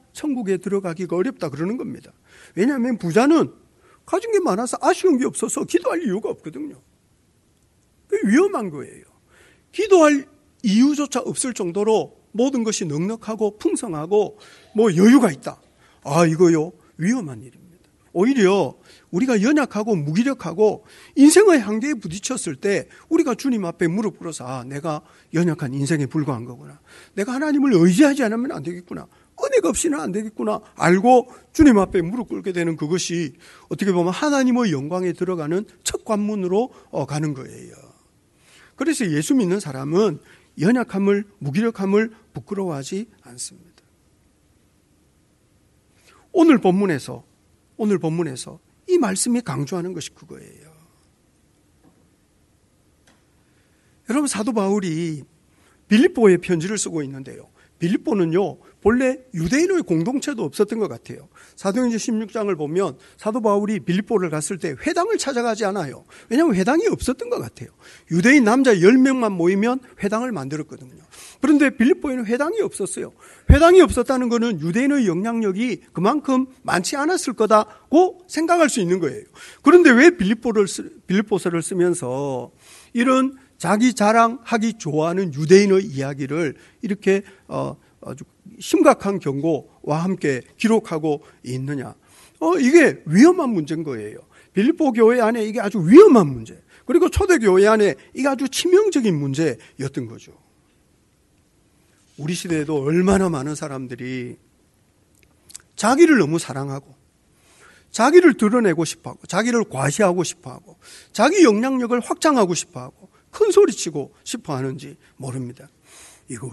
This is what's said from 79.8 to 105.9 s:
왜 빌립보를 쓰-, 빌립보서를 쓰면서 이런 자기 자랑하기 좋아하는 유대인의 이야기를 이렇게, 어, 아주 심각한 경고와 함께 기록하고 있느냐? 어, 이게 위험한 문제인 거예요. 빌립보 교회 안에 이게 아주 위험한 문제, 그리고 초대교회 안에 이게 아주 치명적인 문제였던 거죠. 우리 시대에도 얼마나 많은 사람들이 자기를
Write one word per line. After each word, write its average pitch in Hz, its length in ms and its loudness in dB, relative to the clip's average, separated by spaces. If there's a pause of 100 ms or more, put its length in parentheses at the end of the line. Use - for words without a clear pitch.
왜 294 260 8
빌립보를 208 520 0
쓰-, - 400 -14
빌립보서를 185 540 -2
쓰면서 143 880 -4 (400)
이런 262 440 0 (220)
자기 214 360 2
자랑하기 226 800 0
좋아하는 165 600 -4
유대인의 190 500 4
이야기를 139 720 -6 (240)
이렇게, 196 420 -2 (240)
어, 139 300 -8 (240)
아주 131 240 -14 (340)
심각한 220 640 0
경고와 147 800 -6
함께 165 380 -4 (160)
기록하고 160 680 -2 (220)
있느냐? 127 500 -8 (460)
어, 320 180 0
이게 269 480 4
위험한 277 440 4
문제인 160 340 -6
거예요. 107 340 -10 (340)
빌립보 262 380 0
교회 233 300 4
안에 226 240 0
이게 220 160 -6
아주 202 180 -4
위험한 233 480 8
문제, 123 340 -10 (260)
그리고 320 220 2
초대교회 220 600 4
안에 214 260 2 (200)
이게 254 120 -4
아주 269 220 -2
치명적인 339 680 2
문제였던 135 920 -6
거죠. 107 240 -20 (1900)
우리 151 160 -6
시대에도 156 480 -4
얼마나 180 460 2
많은 151 260 -6
사람들이 127 840 -12 (1400)
자기를 277 420 4